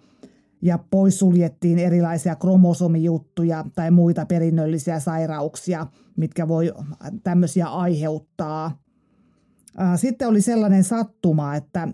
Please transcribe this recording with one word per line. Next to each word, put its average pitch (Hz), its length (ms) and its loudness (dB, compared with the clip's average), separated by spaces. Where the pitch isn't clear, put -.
ja 170 160 2
poissuljettiin 180 880 2
erilaisia 170 580 0
kromosomijuttuja 170 1300 2
tai 165 160 -2
muita 170 360 4
perinnöllisiä 165 760 -2
sairauksia, 160 840 -6
mitkä 160 320 -4
voi 165 240 0
tämmöisiä 175 440 0
aiheuttaa. 156 1120 -6
Ää, 180 200 0
sitten 247 320 -2
oli 214 120 4
sellainen 202 440 2
sattuma, 156 720 -2
että 165 380 -8